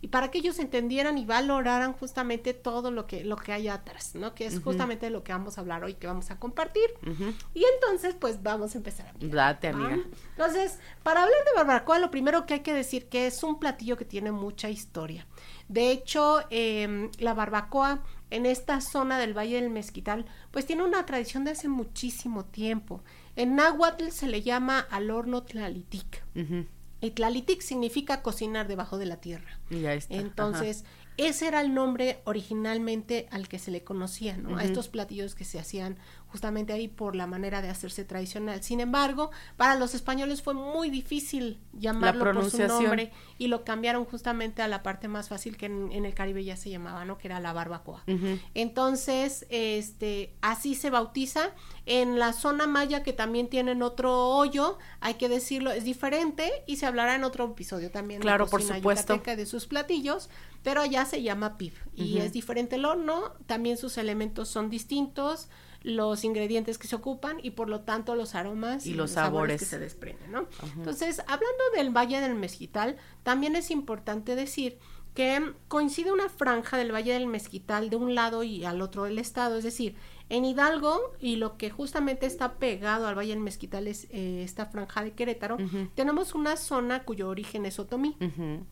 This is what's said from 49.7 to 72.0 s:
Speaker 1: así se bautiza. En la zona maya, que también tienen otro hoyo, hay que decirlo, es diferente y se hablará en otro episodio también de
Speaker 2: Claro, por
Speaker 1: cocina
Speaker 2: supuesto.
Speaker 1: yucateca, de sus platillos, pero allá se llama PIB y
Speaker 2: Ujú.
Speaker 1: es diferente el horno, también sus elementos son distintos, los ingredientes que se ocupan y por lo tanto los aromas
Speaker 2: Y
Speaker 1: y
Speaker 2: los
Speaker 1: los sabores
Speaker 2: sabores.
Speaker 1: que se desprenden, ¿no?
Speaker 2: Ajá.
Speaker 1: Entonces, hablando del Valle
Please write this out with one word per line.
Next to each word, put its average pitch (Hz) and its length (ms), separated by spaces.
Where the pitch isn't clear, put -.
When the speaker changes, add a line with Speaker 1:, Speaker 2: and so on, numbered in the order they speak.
Speaker 1:
así 226 340
se 285 160
bautiza. 262 580
En 247 340
la 233 140
zona 294 340
maya, 285 360
que 269 100
también 233 360
tienen 247 320
otro 247 480
hoyo, 285 480
hay 226 140
que 247 120
decirlo, 254 440
es 220 120
diferente 302 680
y 285 100
se 285 80
hablará 240 300
en 269 80
otro 254 220
episodio 185 440
también 208 300
de 208 60
Speaker 2:
Claro, 202 200
por 202 160
Speaker 1:
cocina 196 160
Speaker 2:
supuesto. 202 380
Speaker 1:
yucateca, 233 200
de 208 120
sus 233 180
platillos, 285 640
pero 277 200
allá 277 240
se 269 180
llama 214 340
PIB 175 160
y 185 220
Speaker 2:
Ujú. 202 80
Speaker 1:
es 214 80
diferente 240 420
el 269 100
horno, 330 480
también 233 300
sus 247 200
elementos 214 520
son 214 200
distintos, 285 800
los 214 440
ingredientes 220 520
que - 100
se - 100
ocupan 269 440
y 247 100
por 226 180
lo 214 120
tanto 226 320
los 220 220
aromas 214 500
Speaker 2:
Y 175 40
Speaker 1:
y 170 40
Speaker 2:
los 160 40
Speaker 1:
los - 20
sabores 156 220
Speaker 2:
sabores. 156 280
Speaker 1:
que - 40
se 147 140
desprenden, - 520
¿no? 269 160
Speaker 2:
Ajá. 151 140
Speaker 1:
Entonces, 285 460
hablando 480 420
del 277 140
Valle 240 320